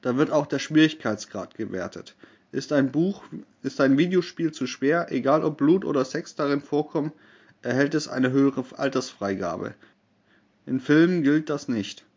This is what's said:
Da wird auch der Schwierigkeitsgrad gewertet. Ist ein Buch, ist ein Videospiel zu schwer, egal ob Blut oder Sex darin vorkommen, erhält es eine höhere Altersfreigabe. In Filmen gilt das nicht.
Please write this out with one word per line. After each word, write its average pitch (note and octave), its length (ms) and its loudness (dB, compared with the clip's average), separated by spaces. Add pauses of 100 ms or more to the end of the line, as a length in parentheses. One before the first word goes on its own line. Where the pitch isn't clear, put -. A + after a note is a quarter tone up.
Da B2 140 -2
wird D3 140 2
auch D3 160 0
der C#3 120 -4
Schwierigkeitsgrad C3+ 960 -2
gewertet. F#2+ 640 -10 (360)
Ist C3+ 200 -6
ein C3+ 200 2
Buch, F3 320 -2 (380)
ist C3+ 180 -6
ein C3+ 160 6
Videospiel E3+ 560 0
zu C3 140 -6
schwer, D#3+ 440 -2
egal C#3 340 2
ob D3+ 140 -2
Blut E3 280 4
oder C#3 180 0
Sex - 300 -10
darin C#3+ 260 0
vorkommen, D3+ 520 -4 (500)
erhält C#3 320 0
es D3+ 140 -2
eine B2+ 220 0
höhere C3+ 340 2 (120)
Altersfreigabe. G2 960 -4 (920)
In B2+ 160 -4
Filmen E3 420 4
gilt D3+ 280 0
das C#3+ 180 -6
nicht. A2 360 -6 (120)